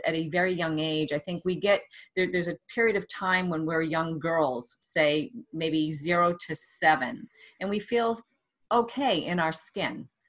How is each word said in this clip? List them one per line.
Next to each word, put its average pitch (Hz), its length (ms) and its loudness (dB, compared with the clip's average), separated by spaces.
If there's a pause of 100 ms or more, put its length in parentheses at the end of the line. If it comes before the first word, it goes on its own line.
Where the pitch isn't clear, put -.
at 160 100 0
a 165 140 -2
very 180 240 2
young 160 260 -2
age. 156 340 0
I 147 60 -2
think 175 260 -6
we 180 100 2
get, 190 260 2 (340)
there, 185 160 2
there's 175 160 0
a 170 100 -6 (160)
period 226 240 2
of - 100 -4
time 185 420 0
when 160 160 0
we're 160 180 0
young 165 360 -2
girls, 147 640 0
say 151 500 2 (220)
maybe 160 380 0
zero 175 440 2 (120)
to 160 80 -6
seven, 143 720 2 (340)
and 190 80 -4
we 208 100 0
feel 233 400 0 (520)
okay 240 480 2
in 175 200 -2
our 160 120 2
skin, - 560 -6 (220)